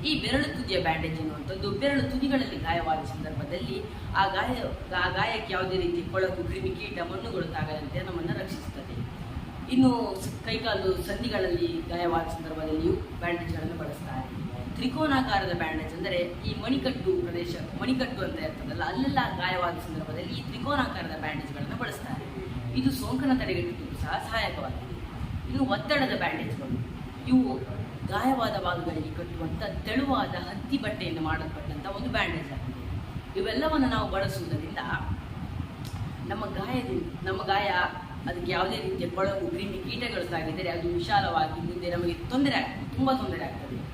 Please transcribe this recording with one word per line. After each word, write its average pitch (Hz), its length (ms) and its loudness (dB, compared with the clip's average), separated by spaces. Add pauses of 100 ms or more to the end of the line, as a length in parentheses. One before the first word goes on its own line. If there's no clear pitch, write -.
ಈ 302 140 4
ಬೆರಳು 254 240 4
ತುದಿಯ 196 380 0
ಬ್ಯಾಂಡೇಜ್ 160 380 0
ಎನ್ನುವಂಥದ್ದು 185 520 -4
ಬೆರಳು 269 400 2
ತುದಿಗಳಲ್ಲಿ 262 440 2
ಗಾಯವಾದ 165 500 2
ಸಂದರ್ಭದಲ್ಲಿ 180 760 -4 (360)
ಆ 196 80 8
ಗಾಯ, 220 380 0 (320)
ಆ 180 140 4
ಗಾಯಕ್ಕೆ 208 440 0
ಯಾವುದೇ 185 240 2
ರೀತಿ 175 340 0
ಕೊಳಕು, 180 320 2
ಕ್ರಿಮಿ, 185 260 -2
ಕೀಟ, 208 320 -4
ಮಣ್ಣುಗಳು 175 420 -2
ತಾಗದಂತೆ 151 580 -2
ನಮ್ಮನ್ನ 170 320 -2
ರಕ್ಷಿಸುತ್ತದೆ. - 840 -6 (540)
ಇನ್ನು 233 500 6
ಸ-, - 240 -6
ಕೈಕಾಲು 202 520 2
ಸಂಧಿಗಳಲ್ಲಿ 185 680 0
ಗಾಯವಾದ 165 600 0
ಸಂದರ್ಭದಲ್ಲಿಯೂ 156 680 0
ಬ್ಯಾಂಡೇಜ್‌ಗಳನ್ನು 170 840 -2
ಬಳಸ್ತಾರೆ. - 720 -6 (280)
ತ್ರಿಕೋನಾಕಾರದ 254 840 4
ಬ್ಯಾಂಡೇಜ್ 160 360 -2
ಅಂದರೆ 180 240 0 (300)
ಈ - 140 -2
ಮಣಿಕಟ್ಟು 233 600 2
ಪ್ರದೇಶ, 170 340 -2 (260)
ಮಣಿಕಟ್ಟು 247 420 2
ಅಂತ 160 160 -2
ಇರ್ತದಲ್ಲ, - 440 -2
ಅಲ್ಲೆಲ್ಲ 254 360 4 (180)
ಗಾಯವಾದ 180 360 2
ಸಂದರ್ಭದಲ್ಲಿ 165 600 -4
ಈ - 100 -4
ತ್ರಿಕೋನಾಕಾರದ 240 760 0
ಬ್ಯಾಂಡೇಜ್‌ಗಳನ್ನು 143 580 -4
ಬಳಸ್ತಾರೆ. - 480 -4 (540)
ಇದು 262 120 6
ಸೋಂಕನ್ನು 262 440 2
ತಡೆಗಟ್ಟಲಿಕ್ಕೂ 185 640 -2
ಸಹ 151 100 -2
ಸಹಾಯಕವಾಗಿದೆ. 202 840 -2 (520)
ಇನ್ನು 269 140 2
ಒತ್ತಡದ 233 540 2
ಬ್ಯಾಂಡೇಜ್‌ಗಳು, - 580 -2 (520)
ಇವು - 500 4 (300)
ಗಾಯವಾದ 214 560 2
ಭಾಗಗಳಿಗೆ 165 540 0
ಕಟ್ಟುವಂಥ 165 460 -4 (220)
ತೆಳುವಾದ 220 500 2
ಹತ್ತಿ 202 420 -2
ಬಟ್ಟೆಯಿಂದ 180 420 0
ಮಾಡಲ್ಪಟ್ಟಂಥ 160 680 0
ಒಂದು 202 240 -2
ಬ್ಯಾಂಡೇಜ್ 160 420 0
ಆಗಿದೆ. - 880 -4
ಇವೆಲ್ಲವನ್ನು 262 500 4
ನಾವು 214 220 2
ಬಳಸುವುದರಿಂದ - 680 0 (1500)
ನಮ್ಮ 208 180 -2
ಗಾಯದಿಂದ, 196 560 -2 (220)
ನಮ್ಮ 190 200 -2
ಗಾಯ 196 260 4 (600)
ಅದಕ್ಕೆ 175 220 -2
ಯಾವುದೇ 180 240 2
ರೀತಿಯ 185 340 0
ಕೊಳಕು, 190 380 2
ಕ್ರಿಮಿ, 185 440 -2
ಕೀಟಗಳು 226 340 -2
ತಾಗಿದರೆ 170 440 -2
ಅದು 170 180 0
ವಿಶಾಲವಾಗಿ 170 760 4
ಮುಂದೆ 175 340 -2
ನಮಗೆ 175 180 2
ತೊಂದರೆ 262 420 2
ಆಗ್ತದೆ, - 400 -2
ತುಂಬ 262 160 4
ತೊಂದರೆ 175 340 0
ಆಗ್ತದೆ. - 320 -6 (160)